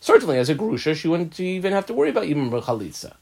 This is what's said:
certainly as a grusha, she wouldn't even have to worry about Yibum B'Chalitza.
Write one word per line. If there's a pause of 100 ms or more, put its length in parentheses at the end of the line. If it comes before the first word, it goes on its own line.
certainly
as
a
grusha,
she
wouldn't
even
have
to
worry
about
Yibum
B'Chalitza.